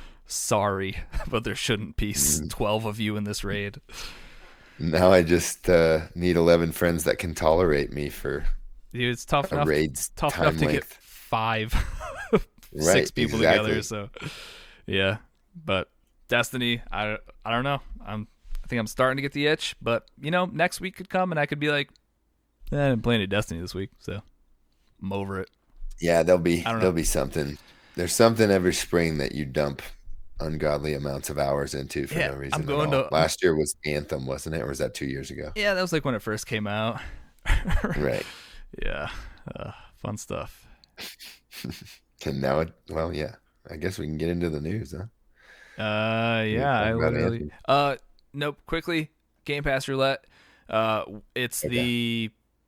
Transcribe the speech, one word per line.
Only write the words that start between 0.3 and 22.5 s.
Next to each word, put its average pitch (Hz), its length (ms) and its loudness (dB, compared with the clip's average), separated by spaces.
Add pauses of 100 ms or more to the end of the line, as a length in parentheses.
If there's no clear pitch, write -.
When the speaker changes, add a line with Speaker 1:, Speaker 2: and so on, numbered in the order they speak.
Speaker 1:
<laughs> - 160 -4
but 113 140 -2
there 110 120 -4
shouldn't 107 400 -2
be 107 160 0
s- 78 300 0
Speaker 2:
Mm. 92 80 -6
Speaker 1:
twelve 110 360 0
of 107 140 -6
you 107 180 0
in 104 60 -4
this 104 200 -6
raid." 101 360 -6 (1000)
Speaker 2:
Now 85 320 6
I 92 120 10
just, 82 460 2
uh, 82 320 6 (140)
need 87 200 2
eleven 85 360 6
friends 85 340 0
that 73 140 2
can 85 160 -4
tolerate 80 580 4
me 73 160 -4
for 69 360 -6 (480)
Speaker 1:
Dude, 120 180 -2
it's 120 140 -8
tough 143 260 0
Speaker 2:
a 147 40 -2
Speaker 1:
enough, 147 120 2
Speaker 2:
raid's 147 420 0
Speaker 1:
tough 147 240 -2
Speaker 2:
time 165 160 2
Speaker 1:
enough - 100 0
to 156 60 4
Speaker 2:
length. 147 80 2
Speaker 1:
get 139 120 -2 (160)
five, 113 720 -2
<laughs> - 580 -4
Speaker 2:
Right, 202 100 4 (320)
Speaker 1:
six 80 380 4
people 113 260 0
Speaker 2:
exactly. 104 320 4
Speaker 1:
together. 107 140 0
So, 104 260 -8 (760)
yeah, 95 320 2 (480)
but 92 240 -2 (400)
Destiny, 120 520 0 (100)
I, 107 260 -4 (280)
I 113 60 -4
don't 120 120 0
know. 139 180 -2 (240)
I'm, 107 220 -8 (360)
I - 40 -12
think 120 140 -2
I'm 107 60 -4
starting 131 300 0
to 139 40 -4
get 139 100 -4
the 143 160 0
itch, - 340 0
but, 117 240 0 (140)
you 143 100 -8
know, 180 160 2
next 170 360 0
week 185 160 -8
could 185 120 -14
come 185 220 0
and 156 80 0
I 147 80 2
could 147 120 -4
be 151 120 2
like, 143 180 0 (800)